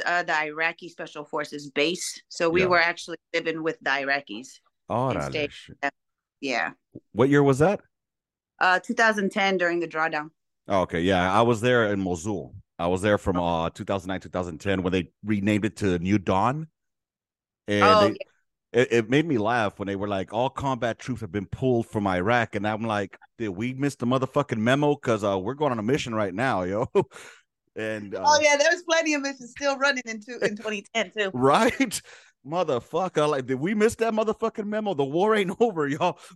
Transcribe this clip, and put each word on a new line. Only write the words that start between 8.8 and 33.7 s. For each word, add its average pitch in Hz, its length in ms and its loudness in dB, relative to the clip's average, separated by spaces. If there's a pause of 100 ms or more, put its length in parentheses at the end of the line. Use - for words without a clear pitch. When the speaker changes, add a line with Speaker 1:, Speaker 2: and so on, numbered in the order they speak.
Speaker 1:
thousand 214 380 2
ten 196 260 0
during 175 220 0
the 165 80 -4
drawdown. 156 420 -4 (380)
Speaker 2:
Oh, 98 140 2
okay, 85 200 -2
yeah, 92 320 4
I 107 80 6
was 117 180 4
there 117 320 2
in 101 100 -2
Mosul. 90 520 -4 (240)
I 85 100 -2
was 92 140 0
there 104 160 4
from, 95 200 -2
uh, 85 340 0
two - 120 -14
thousand 95 260 -4
nine, 92 100 -6
two 82 100 -14
thousand 87 300 -6
ten 95 240 0
when 90 100 0
they 90 180 0 (120)
renamed 104 420 0
it - 120 -6
to 92 200 0
New 95 220 2
Dawn. 110 480 0 (1000)
And 104 160 4
Speaker 1:
Oh, 214 180 8
Speaker 2:
they, - 160 2 (560)
Speaker 1:
yeah. 120 100 6
Speaker 2:
it, 123 100 2
it 113 160 2
made 147 160 4
me 151 120 0
laugh 107 420 0
when 98 80 -4
they 98 80 -2
were 98 120 -4
like, 95 260 -4
"All 123 160 0
combat 123 500 -4
troops 117 220 -8
have 98 100 -10
been 98 160 -4
pulled 123 400 0
from 104 200 -2
Iraq." 104 480 0
And 101 120 -2
I'm 107 160 -4
like, 104 340 -4 (200)
"Did 113 120 -4
we 110 240 -6
miss 135 220 -4
the - 100 -8
motherfucking 131 520 0
memo? 143 380 2
'Cause, 110 280 -2
uh, 98 160 2
we're 98 160 -4
going 147 160 0
on 117 80 -4
a 104 40 -6
mission 135 320 -2
right 104 180 -2
now, 107 300 0
yo." 98 300 -2
<laughs> - 160 2 (680)
And, 110 380 -8
uh - 100 -6
Speaker 1:
Oh, 294 160 6
yeah, 294 140 6
there 294 160 2
was 349 120 -4
plenty 320 320 0
of 285 60 -2
missions 269 300 -10
still 277 260 -2
running 262 280 0
in 226 160 -10
two, 240 200 -14
in 208 140 -2
twenty 214 380 -8
ten 202 180 -2
too. 208 200 -4
Speaker 2:
<laughs> - 20 -12
Right? 185 680 2 (460)
Motherfucker, 156 800 -2
like, 135 200 -2
did 131 120 -2
we 180 140 -2